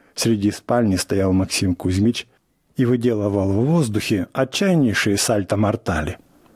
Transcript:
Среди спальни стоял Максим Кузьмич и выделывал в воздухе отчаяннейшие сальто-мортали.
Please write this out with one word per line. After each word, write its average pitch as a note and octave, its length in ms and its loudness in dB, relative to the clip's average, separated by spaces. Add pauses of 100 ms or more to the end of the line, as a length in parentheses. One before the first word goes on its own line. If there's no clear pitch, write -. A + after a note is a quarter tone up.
(140)
Среди G#2 380 0
спальни A#2 440 0
стоял F#2+ 380 0
Максим F#2+ 420 0
Кузьмич G2 520 -2 (500)
и C3 80 2
выделывал G#2 680 0
в G#2 140 0
воздухе A2+ 680 0
отчаяннейшие C3 840 0
сальто-мортали. G2+ 1000 -2 (380)